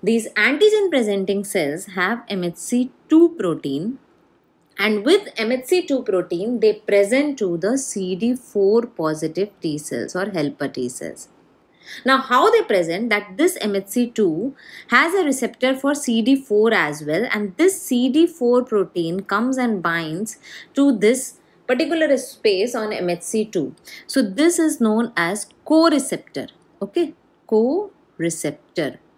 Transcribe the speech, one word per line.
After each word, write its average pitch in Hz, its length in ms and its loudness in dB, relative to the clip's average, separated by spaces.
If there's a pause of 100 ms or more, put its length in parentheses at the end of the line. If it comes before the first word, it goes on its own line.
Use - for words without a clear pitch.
these 220 320 0
antigen 381 560 2
presenting 202 540 0
cells 170 440 -4 (100)
have 208 320 -2
M 185 160 -4
H 170 100 -6
C 247 360 -2 (180)
two 330 280 6
protein, 170 640 -4 (800)
and 208 220 0
with 349 320 2
M 220 160 -2
H 254 140 -4
C 359 200 2
two 262 180 -2
protein, 190 580 -2
they 214 120 4
present 214 680 2
to 175 180 -2
the 202 200 0
C 190 380 -4
D 226 180 -2
four 214 520 2
positive 156 640 -4 (100)
T 151 180 -4
cells 127 380 -8
or 190 140 -4
helper 143 400 -4
T 127 180 -6
cells. - 400 -12 (760)
Now, 254 140 4
how 277 300 4
they 453 120 4
present 190 480 0
that 202 260 -2
this 349 240 2
M 208 160 -2
H 196 120 -4
C 240 220 -2
two 208 460 -2 (340)
has 302 240 2
a 381 120 2
receptor 262 500 -2
for 277 200 -2
C 240 260 -2
D 262 140 4
four 220 380 2
as 156 300 0
well, 160 260 -2
and 208 280 -4
this 370 240 2
C 247 260 0
D 302 180 4
four 247 380 2
protein 180 580 -2
comes 233 360 -2
and 226 260 -2
binds 165 540 -4 (380)
to 277 220 4
this 226 420 2 (280)
particular 285 500 2
space 220 560 -2
on 214 200 -4
M 180 160 -4
H 175 140 -4
C 214 200 -2
two. 180 320 -4 (320)
So 269 140 0
this 269 380 2
is 311 200 0
known 220 380 0
as 175 300 -4 (180)
co-receptor, 311 840 2 (340)
okay, 311 320 -4 (340)
co-receptor. 180 1500 -4 (180)